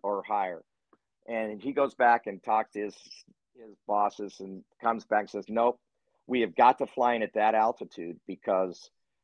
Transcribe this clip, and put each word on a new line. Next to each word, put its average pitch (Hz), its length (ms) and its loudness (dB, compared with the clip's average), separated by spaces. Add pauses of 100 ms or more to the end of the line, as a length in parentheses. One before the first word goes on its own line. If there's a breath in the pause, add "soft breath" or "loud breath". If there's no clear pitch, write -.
or 98 180 -4
higher." 95 400 -4 (640)
And 110 340 -6
he 131 120 -6
goes 135 240 0
back 120 320 4
and 98 140 -10
talks 110 320 -2
to 104 100 -6
his, 98 100 -8 (600)
his 110 200 -20 (120)
bosses 104 500 -2
and 95 240 -12 (180)
comes 113 240 -2
back 107 180 0
and 98 80 -10
says, 101 180 -8
"Nope, 117 320 0 (460)
we 123 160 0
have 104 120 -2
got 127 240 6
to 127 80 -2
fly 120 280 0
in 113 80 -2
at 101 120 -6
that 110 200 2
altitude 104 720 -2
because 92 640 -4 (340)